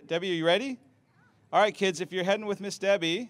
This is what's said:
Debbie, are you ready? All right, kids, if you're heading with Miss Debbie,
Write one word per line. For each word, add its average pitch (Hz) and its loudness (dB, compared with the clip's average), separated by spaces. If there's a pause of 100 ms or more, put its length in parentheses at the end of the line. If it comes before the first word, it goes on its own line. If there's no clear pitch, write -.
Debbie, 175 -4
are 170 0
you 165 -2
ready? 240 2 (760)
All 180 6
right, 208 4
kids, 185 -2
if 180 -8
you're 180 -2
heading 214 0
with 202 -4
Miss 196 -8
Debbie, 175 0